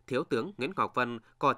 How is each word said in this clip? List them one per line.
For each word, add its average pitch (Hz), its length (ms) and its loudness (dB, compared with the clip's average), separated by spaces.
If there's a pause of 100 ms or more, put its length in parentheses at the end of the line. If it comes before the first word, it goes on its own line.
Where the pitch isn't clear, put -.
Thiếu 131 160 0
tướng 135 340 0
Nguyễn 135 180 -2
Ngọc 117 200 0
Vân 120 240 0 (200)
có 135 180 4